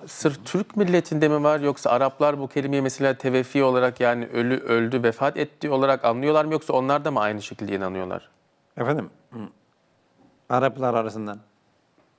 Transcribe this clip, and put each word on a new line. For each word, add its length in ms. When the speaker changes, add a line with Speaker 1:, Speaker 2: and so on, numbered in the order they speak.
Speaker 1:
sırf 380
Türk 320
milletinde 500
mi 160
var, 160
yoksa 300
Araplar 500
bu 80
kelimeyi 340
mesela 320
teveffi 500
olarak, 360
yani 280
ölü, 320
öldü, 440
vefat 340
etti 320
olarak 360
anlıyorlar 400
mı, 80
yoksa 200
onlar 320
da 60
mı 80
aynı 220
şekilde 340
inanıyorlar? 540
Speaker 2:
Efendim, 320
hı, 80
Araplar 440
arasından. 460